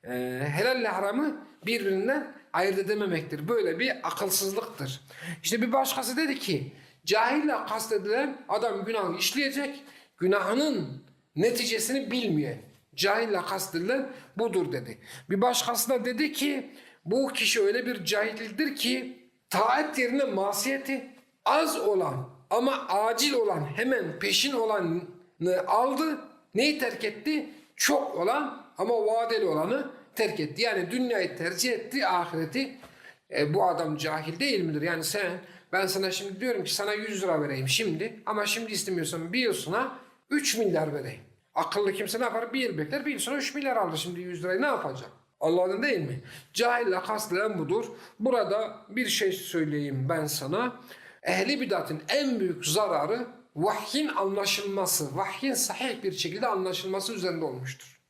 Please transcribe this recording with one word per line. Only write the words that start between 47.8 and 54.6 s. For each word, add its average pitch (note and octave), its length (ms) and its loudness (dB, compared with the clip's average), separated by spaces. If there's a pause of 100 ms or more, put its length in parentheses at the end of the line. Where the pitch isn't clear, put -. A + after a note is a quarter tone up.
Burada G#3+ 720 0
bir A3 180 -2
şey G3 240 2
söyleyeyim D3 760 -2
ben D#3 160 0
sana. F3+ 500 -2 (480)
Ehli G3 380 2
bidatın F3 480 -2
en C4+ 300 2
büyük F3+ 260 -2
zararı F3+ 640 0 (280)
vahyin G#3+ 520 0
anlaşılması, G3 1120 0